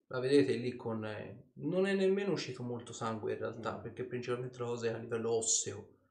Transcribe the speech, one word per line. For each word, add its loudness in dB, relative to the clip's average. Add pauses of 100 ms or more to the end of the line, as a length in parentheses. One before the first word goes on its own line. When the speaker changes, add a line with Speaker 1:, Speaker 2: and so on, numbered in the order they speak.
Speaker 1:
la -4
vedete 6
lì -2
con, -4
eh, -8
non 0
è 4
nemmeno 4
uscito -2
molto -4
sangue -2
in -2
realtà, -4
Speaker 2:
Mm. -10
Speaker 1:
perché -6
principalmente -4
la -2
cosa -2
è 2
a -2
livello 0
osseo, 0 (140)